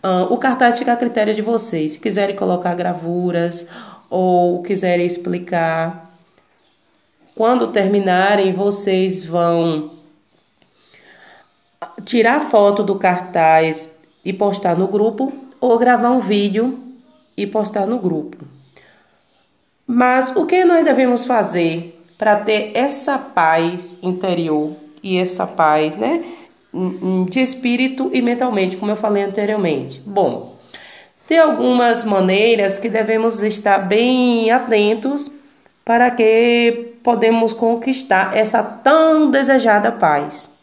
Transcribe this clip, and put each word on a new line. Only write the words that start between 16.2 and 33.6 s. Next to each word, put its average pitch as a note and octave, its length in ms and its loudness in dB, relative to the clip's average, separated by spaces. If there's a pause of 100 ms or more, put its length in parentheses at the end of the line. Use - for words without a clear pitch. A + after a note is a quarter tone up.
vídeo G#3 580 -2 (580)
e G3+ 100 -4
postar G3+ 400 -4
no A#3+ 120 -2
grupo. F3 400 -6 (1500)
Mas B3+ 480 2
o F4 120 0
que F#4 180 2
nós E4+ 180 4
devemos B3+ 440 2
fazer E3+ 760 -2 (160)
pra G#3 200 2
ter G#3 380 -2
essa C4+ 440 -2
paz E3+ 840 0
interior E3 680 -2 (300)
e F#3 160 -2
essa F3+ 280 -2
paz, D#3 520 0
né, D#4 260 -2 (1040)
de C4 120 -2
espírito C4 720 -2
e B3+ 80 0
mentalmente, A#3 560 -2
como G#3 120 -4
eu G#3+ 60 -2
falei G#3 260 0
anteriormente? G3 800 -4
Bom, F#3+ 560 -4 (720)
tem E4 100 4
algumas B3 640 2
maneiras G3 760 2
que A#3 100 -6
devemos A3 540 0
estar G#3 340 0